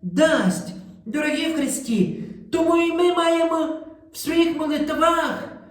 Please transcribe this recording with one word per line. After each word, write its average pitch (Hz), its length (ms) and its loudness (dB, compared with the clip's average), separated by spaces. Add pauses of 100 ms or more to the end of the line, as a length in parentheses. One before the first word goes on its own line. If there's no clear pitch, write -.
дасть. 190 680 2 (340)
Дорогі 302 460 -2
в - 40 -2
Христі, 233 680 -2 (280)
тому 330 240 4
і 339 160 2
ми 349 200 2
маємо 330 560 2 (440)
в - 60 -14
своїх 330 380 2
молитвах 302 880 0 (260)